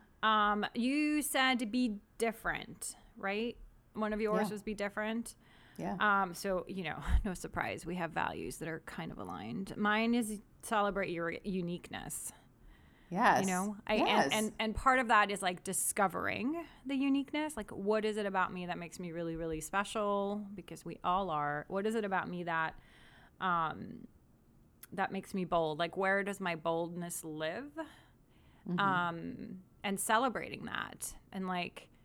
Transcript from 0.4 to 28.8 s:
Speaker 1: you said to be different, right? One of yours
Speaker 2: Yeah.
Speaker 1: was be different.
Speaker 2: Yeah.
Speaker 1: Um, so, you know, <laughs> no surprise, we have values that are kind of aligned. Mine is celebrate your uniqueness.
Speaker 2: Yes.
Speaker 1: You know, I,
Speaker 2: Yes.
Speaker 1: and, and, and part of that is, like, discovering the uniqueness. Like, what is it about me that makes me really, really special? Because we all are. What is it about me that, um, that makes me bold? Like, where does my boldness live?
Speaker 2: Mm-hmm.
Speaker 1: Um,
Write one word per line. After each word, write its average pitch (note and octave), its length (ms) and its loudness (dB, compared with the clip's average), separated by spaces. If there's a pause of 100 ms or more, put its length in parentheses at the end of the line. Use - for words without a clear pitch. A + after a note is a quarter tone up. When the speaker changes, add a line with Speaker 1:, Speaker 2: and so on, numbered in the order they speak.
Speaker 1:
you D4 460 2
said C4 380 2
to B3+ 60 0
be G#3+ 320 0 (200)
different, - 800 -4 (220)
right? G#3+ 400 -2 (360)
One G#3+ 200 -2
of G#3 80 -2
yours G#3+ 260 2
Speaker 2:
Yeah. F#3 60 -4
Speaker 1:
was G3+ 80 -8
be G#3+ 120 -6
different. G#3+ 600 -4 (420)
Speaker 2:
Yeah. G3 220 -2
Speaker 1:
Um, G3 360 4
so, F#3 320 -2
you F#3+ 160 -6
know, D3+ 140 -4 (140)
<laughs> - 140 6
no F#3+ 80 0
surprise, - 520 -4
we F3 100 -4
have E3 160 -2
values - 460 -2
that D#3+ 100 -6
are D#3+ 180 -6
kind - 260 -8
of - 60 -10
aligned. G3 600 -8
Mine G#3+ 360 4
is G#3+ 260 0 (220)
celebrate G3+ 480 2
your E3 220 -2 (120)
uniqueness. - 880 -4 (800)
Speaker 2:
Yes. F3+ 320 6
Speaker 1:
You F#3+ 60 2
know, F#3+ 280 0 (120)
I, G#3+ 80 2
Speaker 2:
Yes. G#3+ 300 4
Speaker 1:
and, C#3 80 2
and, G#3+ 260 2
and A3 160 0
part C4 240 6
of A#3 100 0
that G#3 220 8
is, F#3+ 100 -4
like, F3+ 240 -2
discovering G3 1000 0 (220)
the C4+ 100 -2
uniqueness. C#4 640 0
Like, G#3 140 -8
what G#3 340 2
is G#3+ 100 0
it G#3 100 -2
about F#3+ 280 2
me F3+ 140 -4
that E3+ 100 -4
makes E3+ 220 -10
me F3+ 120 -6
really, E3 240 -4
really D#3+ 240 -2
special? G3+ 840 0 (100)
Because F3+ 300 -14
we - 180 -8
all F#3 260 0
are. D3 380 -2
What G3 180 -2
is A3 100 0
it G#3+ 100 0
about F#3 240 0
me F3 140 -6
that, E3 320 0 (640)
um, D#3+ 680 -2 (840)
that F#3 180 -2
makes F#3+ 220 -6
me F#3 100 -2
bold? D#3+ 360 2
Like, E3+ 180 -2
where G3 260 4
does G3 160 -4
my F3 160 -2
boldness E3+ 720 -2
live? E3 460 -4 (960)
Speaker 2:
Mm-hmm. F3+ 100 0
Speaker 1:
Um, F3 800 0 (260)